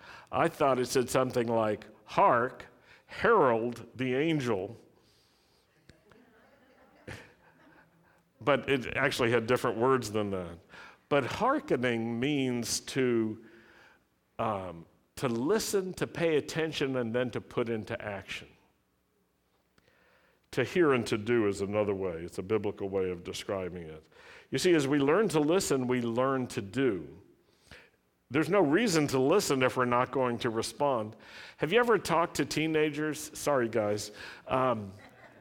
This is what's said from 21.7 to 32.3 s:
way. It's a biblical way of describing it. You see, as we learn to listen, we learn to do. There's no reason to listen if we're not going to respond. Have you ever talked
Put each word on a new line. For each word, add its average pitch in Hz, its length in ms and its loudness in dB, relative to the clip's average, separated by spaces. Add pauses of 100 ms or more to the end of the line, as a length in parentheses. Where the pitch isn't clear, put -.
way. 95 200 -4
It's 85 240 -10
a 98 60 -6
biblical 101 460 -4
way 95 200 -2
of 90 140 -8
describing 90 600 -8
it. 78 200 -16 (480)
You 135 60 -2
see, 175 160 4
as 147 140 4
we 147 120 2
learn 160 300 4
to 156 100 2
listen, 151 480 2
we 127 140 0
learn 127 460 0
to - 140 -6
do. 101 460 -2 (1200)
There's 143 180 0
no 196 120 4
reason 165 460 4
to 131 120 0
listen 143 440 4
if 123 140 2
we're 127 80 2
not 123 260 2
going 123 280 0
to 123 100 -2
respond. 113 640 -2 (420)
Have 151 160 -2
you 226 60 6
ever 240 180 4
talked 165 400 0